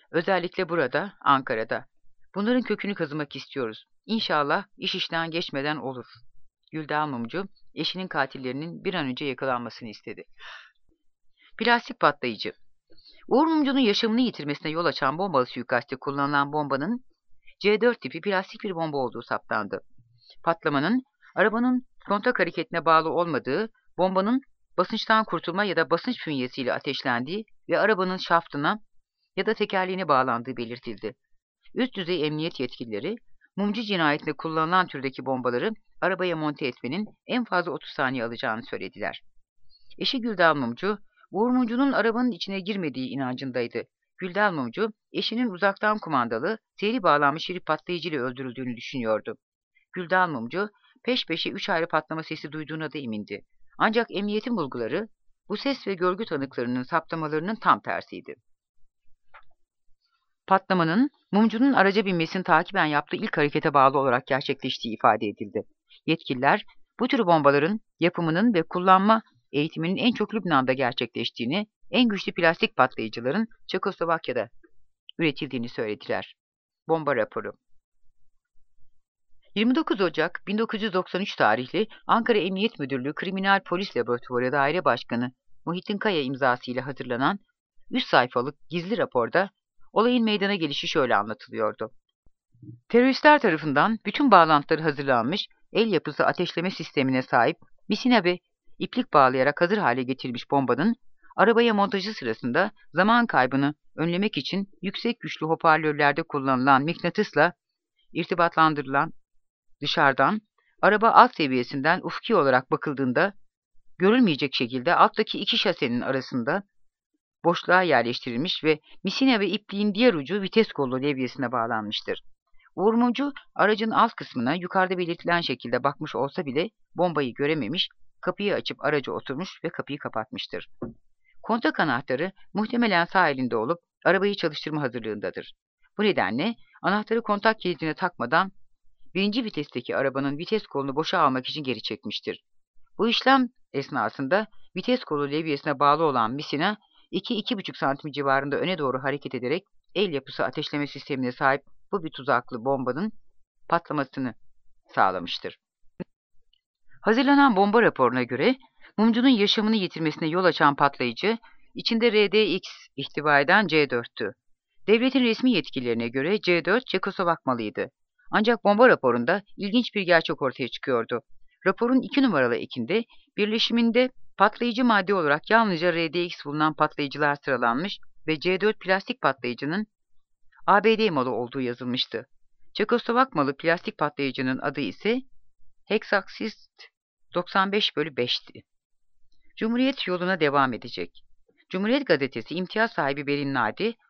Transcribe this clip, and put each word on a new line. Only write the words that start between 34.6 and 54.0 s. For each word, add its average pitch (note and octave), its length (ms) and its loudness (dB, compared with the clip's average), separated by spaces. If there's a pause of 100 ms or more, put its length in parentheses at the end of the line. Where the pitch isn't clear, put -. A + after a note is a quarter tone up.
türdeki C3+ 400 -8
bombaları C3 440 -2 (300)
arabaya F3+ 360 0
monte D3+ 300 -4
etmenin C#3+ 400 -6 (200)
en A#3+ 180 -2
fazla F3 280 -2
otuz - 180 -10
saniye C3 340 -2
alacağını A#2 380 -6
söylediler. F#2+ 600 -10 (760)
Eşi B3 220 -4
Gülden F3+ 380 2
Mumcu, C#3 400 -4 (320)
Uğur G#3+ 200 0
Mumcu'nun B3+ 420 2
arabanın A3+ 380 2
içine F#3+ 300 -6
girmediği E3 480 -4
inancındaydı. B2+ 760 -6 (360)
Gülden F#3 360 -2
Mumcu, D3+ 380 -4 (200)
eşinin A3+ 380 -4
uzaktan G3 480 0
kumandalı, C3+ 600 -2 (220)
seri A3 220 -2
bağlanmış D3 460 2
bir F3+ 120 -8
patlayıcı D#3+ 480 -4
ile D3+ 120 -4
öldürüldüğünü B2+ 560 -6
düşünüyordu. A2+ 640 -4 (540)
Gülden F3+ 380 0
Mumcu, D3+ 380 -6 (360)
peş B3 220 -2
peşe - 240 -6
üç - 180 -8
ayrı E3+ 200 0
patlama D#3+ 340 -4
sesi D#3 300 -12
duyduğuna D#3 400 -8
da D#3 60 -8
emindi. G#2+ 460 -10 (340)
Ancak A3 320 2